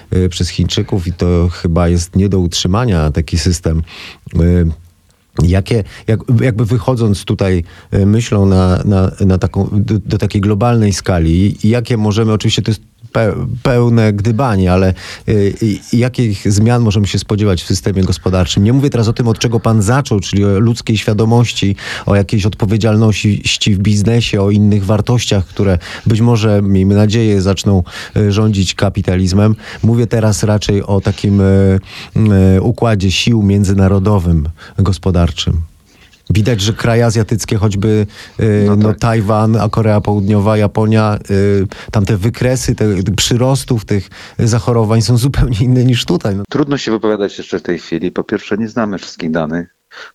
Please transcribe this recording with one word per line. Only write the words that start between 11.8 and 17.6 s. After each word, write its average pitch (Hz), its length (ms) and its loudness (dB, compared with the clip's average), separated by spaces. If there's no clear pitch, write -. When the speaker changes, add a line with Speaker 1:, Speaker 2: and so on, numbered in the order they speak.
Speaker 1:
możemy, 107 360 0
oczywiście 107 300 0
to 113 80 -2
jest... 107 120 -4
Pe-, 107 340 -2
pełne 117 500 2
gdybanie, 101 600 0
ale, 92 160 4
e, 104 200 2
i-, 104 180 -2
jakich 117 600 0
zmian 117 300 2
możemy 104 240 2
się 98 120 -2
spodziewać 101 440 -2